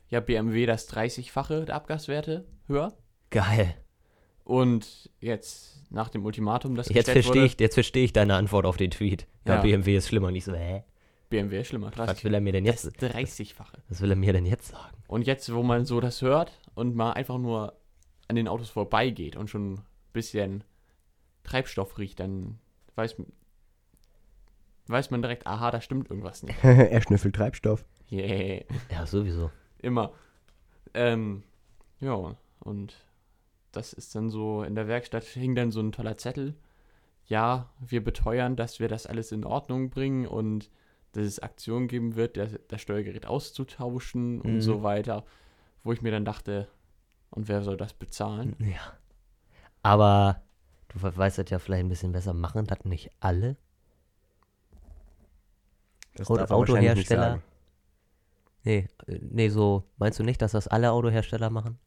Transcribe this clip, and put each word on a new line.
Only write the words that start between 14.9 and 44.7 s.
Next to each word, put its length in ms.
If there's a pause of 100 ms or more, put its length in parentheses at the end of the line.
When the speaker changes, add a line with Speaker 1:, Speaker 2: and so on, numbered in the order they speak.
Speaker 1:
Und 180
jetzt, 260
wo 100
man 220
so 160
das 220
hört 300 (220)
und 200
mal 180
einfach 260
nur 360 (540)
an 80
den 120
Autos 220
vorbeigeht 680
und 140
schon 300 (320)
bisschen 520 (800)
Treibstoff 540
riecht, 220
dann 380 (380)
weiß 180
m-, 180 (1600)
weiß 220
man 120
direkt, 240
aha, 240
da 100
stimmt 300
irgendwas 320
nicht. 160
Speaker 3:
<laughs> 60
Er 380
schnüffelt 340
Treibstoff. 480 (260)
Speaker 1:
Yeah. 540 (260)
Speaker 2:
Ja, 160
sowieso. 440 (300)
Speaker 1:
Immer. 320 (840)
Ähm, 480 (580)
ja, 360 (240)
und 340 (800)
das 200
ist 220
dann 160
so, 320
in 120
der 140
Werkstatt 360
hing 300
dann 160
so 100
ein 120
toller 240
Zettel. 380 (720)
„Ja, 420 (120)
wir 220
beteuern, 540
dass 240
wir 80
das 180
alles 260
in 120
Ordnung 460
bringen 360
und 440 (420)
dass 140
es 140
Aktionen 480
geben 280
wird, 220
das, 120 (180)
das 120
Steuergerät 460
auszutauschen“ 1120
und 140
Speaker 2:
Mhm. 80
Speaker 1:
so 200